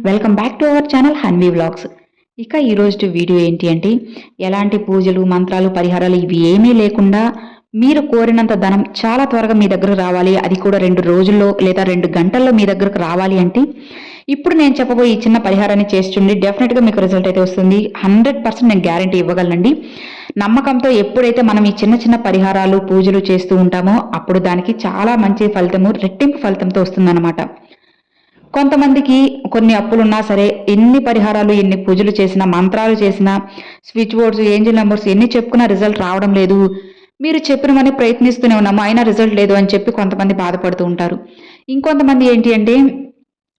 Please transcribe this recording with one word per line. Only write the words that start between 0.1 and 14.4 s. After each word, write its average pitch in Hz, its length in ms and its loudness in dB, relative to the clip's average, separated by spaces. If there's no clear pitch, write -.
back 220 260 -4
to 302 40 2
our 294 160 2
channel 294 320 0
హన్వీ 180 360 0
వ్లాగ్స్. 165 380 -4
ఇక 226 160 -10
ఈ 269 180 0
రోజు 202 320 0
వీడియో 175 340 0
ఏంటి 170 300 -2
అంటే, 190 300 -2
ఎలాంటి 202 380 -2
పూజలు, 190 440 0
మంత్రాలు, 185 480 0
పరిహారాలు 180 460 -2
ఇవి 170 220 -2
ఏమీ 220 260 4
లేకుండా 214 600 2
మీరు 277 260 2
కోరినంత 226 520 0
ధనం 196 320 0
చాలా 247 180 0
త్వరగా 226 300 -2
మీ 208 140 2
దగ్గరకు 190 300 0
రావాలి, 180 400 0
అది 185 180 -2
కూడా 196 220 0
రెండు 180 240 2
రోజుల్లో 196 600 2
లేదా 190 220 0
రెండు 180 240 0
గంటల్లో 196 440 0
మీ 214 140 2
దగ్గరకు 196 340 -2
రావాలి 185 400 -2
అంటే, 185 240 0
ఇప్పుడు 285 260 -2